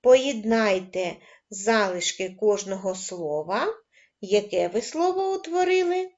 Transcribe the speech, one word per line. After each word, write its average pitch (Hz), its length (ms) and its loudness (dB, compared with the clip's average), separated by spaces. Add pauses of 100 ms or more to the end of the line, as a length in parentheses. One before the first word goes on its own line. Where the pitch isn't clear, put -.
Поєднайте 220 1160 2 (340)
залишки 190 880 -2
кожного 190 540 0
слова. 175 800 -4 (460)
Яке 190 480 0
ви 208 140 -2
слово 370 520 0
утворили? 370 840 0